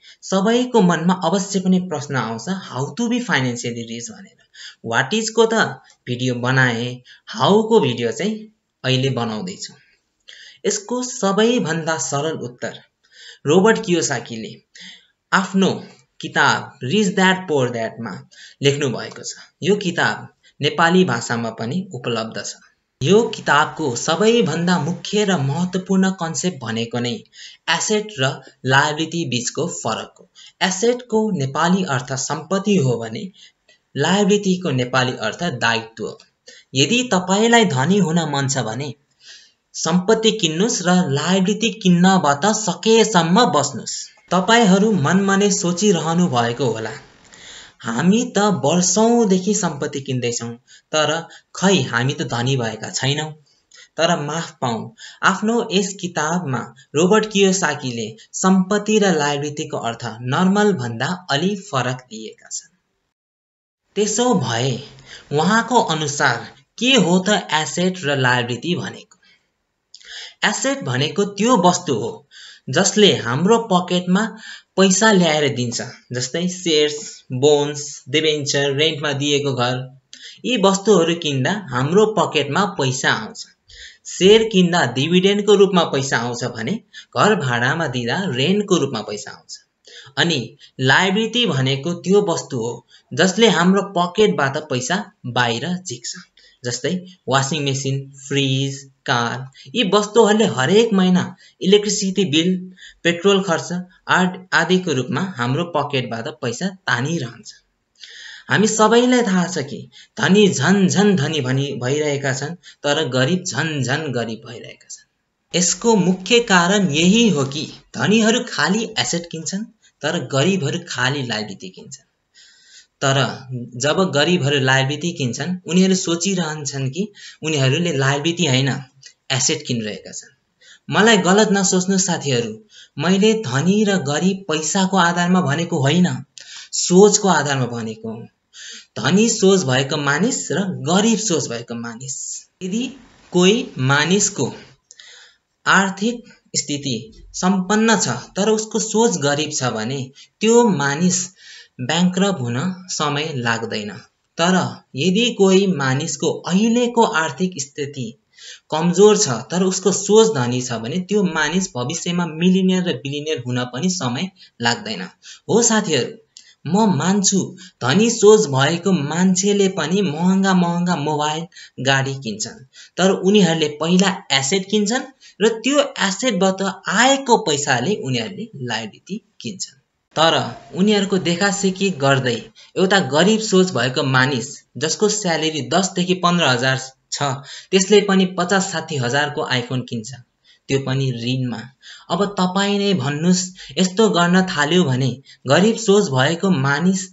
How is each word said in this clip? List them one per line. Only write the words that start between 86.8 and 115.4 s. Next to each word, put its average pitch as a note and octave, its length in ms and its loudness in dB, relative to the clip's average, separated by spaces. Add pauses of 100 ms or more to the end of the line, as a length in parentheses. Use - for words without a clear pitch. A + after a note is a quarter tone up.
घर G3 180 4
भाडामा C3+ 520 -2
दिँदा B2+ 420 -4
रेन्टको F3+ 480 0
रूपमा C3+ 240 -4
पैसा G#2 300 -12
आउँछ। - 260 -20 (600)
अनि C#3+ 400 -2 (220)
liability G3 640 2
भनेको C3+ 480 -2
त्यो F#3+ 280 2
वस्तु D3+ 360 -4
हो A2+ 300 -8 (260)
जसले F#3+ 340 4
हाम्रो F#3 340 4
पकेटबाट F3 760 0
पैसा D3+ 540 -4 (140)
बाहिर A#2+ 420 0
झिक्छ, - 480 -8 (500)
जस्तै D#3 400 -4 (240)
washing C3+ 340 0
machine, C3+ 480 -4 (160)
freeze, C#3 640 -2 (140)
car। B2 420 -2 (280)
यी A3 180 0
वस्तुहरूले G#3 520 4
हरेक F3+ 480 2
महिना F#3 420 2 (260)
electricity G3+ 640 2
bill, E3+ 500 0 (280)
petrol F#3 400 2
खर्च D#3+ 260 -2 (380)
आद-, F3+ 460 0
आदिको E3+ 400 2
रूपमा B2+ 280 -2 (160)
हाम्रो B2+ 260 -2
पकेटबाट B2+ 640 -4
पैसा C#3 400 -6
तानिरहन्छ। C#3 880 -6 (960)
हामी D#3+ 180 2
सबैलाई A#3 540 4
थाहा F#3 260 0
छ - 100 -8
कि - 320 -8 (280)
धनी F#3+ 300 6
झन E3+ 400 4
झन F#3+ 280 4
धनी D3 260 0
भनी C3+ 320 -2
भइरहेका C#3 600 -2
छन्, C#3+ 220 -6
तर D3 520 -4
गरिब C3 360 0
झन D3+ 400 -4
झन C#3+ 280 -4
गरिब A2+ 360 -6
भइरहेका A#2 420 -18
छन्। - 680 -12